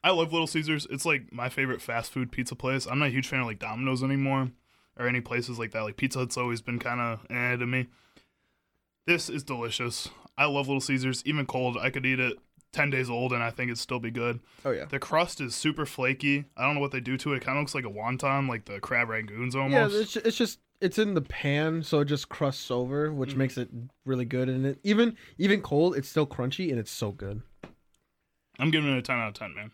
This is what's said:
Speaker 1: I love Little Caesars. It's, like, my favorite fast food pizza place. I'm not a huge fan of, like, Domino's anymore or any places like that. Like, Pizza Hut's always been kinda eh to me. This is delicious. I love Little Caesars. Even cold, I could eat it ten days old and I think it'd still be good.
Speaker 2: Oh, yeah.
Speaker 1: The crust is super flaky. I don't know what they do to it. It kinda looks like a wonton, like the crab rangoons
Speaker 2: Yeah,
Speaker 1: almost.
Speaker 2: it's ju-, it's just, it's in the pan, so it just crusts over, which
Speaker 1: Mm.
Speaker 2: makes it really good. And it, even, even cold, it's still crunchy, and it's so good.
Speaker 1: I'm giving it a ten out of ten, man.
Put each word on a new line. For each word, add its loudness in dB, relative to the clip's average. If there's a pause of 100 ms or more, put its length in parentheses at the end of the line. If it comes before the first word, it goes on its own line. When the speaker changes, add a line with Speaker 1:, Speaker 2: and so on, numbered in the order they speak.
Speaker 1:
I 6
love 4
Little 2
Caesars. 0
It's, -4
like, 2
my -4
favorite -2
fast -4
food -2
pizza -4
place. -2
I'm 0
not 2
a -2
huge -2
fan -2
of, 0
like, -8
Domino's -2
anymore 2 (460)
or 0
any 0
places -4
like -6
that. -4
Like, -6
Pizza 0
Hut's -2
always -2
been -4
kinda -2 (100)
eh 0
to -2
me. 0 (1200)
This 2
is -4
delicious. -4 (280)
I 4
love 0
Little 0
Caesars. 0
Even 0
cold, 0
I 0
could -4
eat 2
it 0 (360)
ten 2
days 0
old 0
and 0
I -2
think -4
it'd -4
still -4
be -4
good. -2 (240)
Speaker 2:
Oh, 2
yeah. -2
Speaker 1:
The -6
crust 0
is -4
super 2
flaky. 2 (140)
I 0
don't 2
know 0
what 0
they -2
do -2
to -2
it. 0
It -6
kinda 0
looks -4
like -2
a -6
wonton, 0
like -4
the -8
crab 2
rangoons -4
Speaker 2:
Yeah, 2
Speaker 1:
almost. 6
Speaker 2:
it's 2
ju-, -4
it's 2
just, 2 (220)
it's 2
in 2
the 4
pan, 0
so 4
it 4
just -2
crusts -2
over, 0
which -2
Speaker 1:
Mm. 0
Speaker 2:
makes 2
it -4 (340)
really 0
good. 0
And 2
it, 0
even, 4 (220)
even 6
cold, 4
it's -2
still 2
crunchy, -2
and 0
it's -4
so -4
good. -8 (1160)
Speaker 1:
I'm 2
giving 4
it 4
a 0
ten -2
out -2
of -10
ten, -10
man. -12